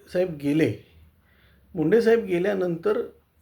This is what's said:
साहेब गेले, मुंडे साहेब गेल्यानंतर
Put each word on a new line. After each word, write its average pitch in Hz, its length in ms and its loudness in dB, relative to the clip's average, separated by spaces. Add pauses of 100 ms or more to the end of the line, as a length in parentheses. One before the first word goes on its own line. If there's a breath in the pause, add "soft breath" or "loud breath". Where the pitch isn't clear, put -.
(140)
साहेब 180 240 -2
गेले, 143 360 2 (1000 soft breath)
मुंडे 180 260 2
साहेब 220 240 2
गेल्यानंतर 185 760 -2 (400)